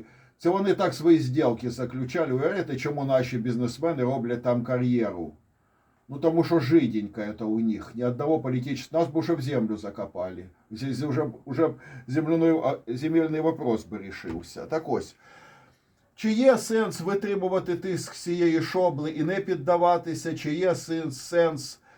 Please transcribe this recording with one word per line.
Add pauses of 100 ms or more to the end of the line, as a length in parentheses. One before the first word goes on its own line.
(380)
це
вони
так
свої
зділки
заключали.
Уявляєте,
чому
наші
бізнесмени
роблять
там
кар'єру? (800)
Ну,
тому
що
жиденько (180)
це
у
них.
Ні
одного
політичного.
Нас
б
уже
в
землю
закопали. (260)
Зі-,
зі-,
уже, (200)
уже (380)
земляний,
а, (100)
земельний
вопрос
би
рішився.
Так
ось. (1000)
Чи
є
сенс
витримувати
тиск
цієї
шобли
і
не
піддаватися?
Чи
є
сен-,
сенс (180)